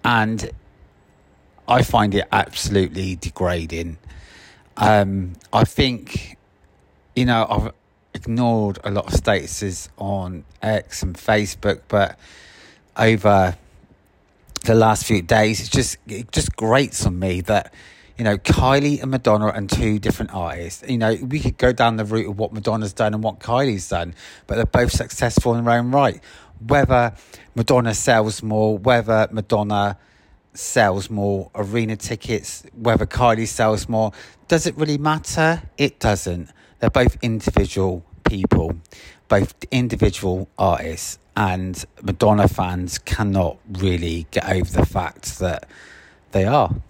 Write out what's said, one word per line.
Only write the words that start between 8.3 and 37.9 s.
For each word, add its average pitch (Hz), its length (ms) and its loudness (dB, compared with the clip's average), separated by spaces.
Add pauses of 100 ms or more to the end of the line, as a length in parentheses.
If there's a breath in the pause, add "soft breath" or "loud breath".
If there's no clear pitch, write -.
a 104 60 -4
lot 101 160 -2
of 120 120 0
statuses 101 760 -2
on 92 480 -6 (180)
X - 400 -4
and 90 140 -6
Facebook, 107 720 -2
but 101 300 0 (760 loud breath)
over 101 600 4 (1080)
the 113 100 4
last 110 320 4
few 101 160 0
days, 110 380 2
it's - 80 -10
just, - 280 -2 (100)
it 123 260 -12
just - 240 -2
grates 123 500 2
on 90 120 -2
me 92 240 -2
that, 101 300 -2 (460 loud breath)
you 117 60 -4
know, 104 120 2
Kylie 139 640 2
and 135 100 -4
Madonna 107 360 2
are 104 160 -2
two 104 360 0
different - 360 -4
artists. 85 540 -8
You 123 100 -2
know, 110 160 2
we 135 260 -6
could 120 160 -2
go 127 160 2
down 117 240 2
the 110 80 -2
route 110 240 -2
of 101 100 -8
what 110 140 -4
Madonna's 107 400 -4
done 107 220 0
and 107 80 -4
what 107 180 -6
Kylie's 120 480 -2
done, 87 260 -6 (320 loud breath)
but 101 100 -4
they're 113 100 2
both 123 260 2
successful - 640 0
in 117 100 -2
their 120 140 4
own 123 120 -2
right. 135 300 2 (460 loud breath)
Whether 127 480 4 (400 loud breath)
Madonna 117 400 2
sells 110 480 2
more, 107 340 2
whether 110 540 2
Madonna 104 680 -2 (540 soft breath)
sells 101 560 0
more 101 460 -2
arena 107 420 -2
tickets, - 680 -8 (100)
whether 113 320 0
Kylie 113 420 2
sells 110 400 0
more, 110 240 0 (360 loud breath)
does 165 180 2
it 160 100 -4
really 147 220 0
matter? 156 640 0 (160)
It - 220 0
doesn't. 90 500 -2 (300 soft breath)
They're 117 100 2
both 127 320 4
individual 98 840 -2 (200)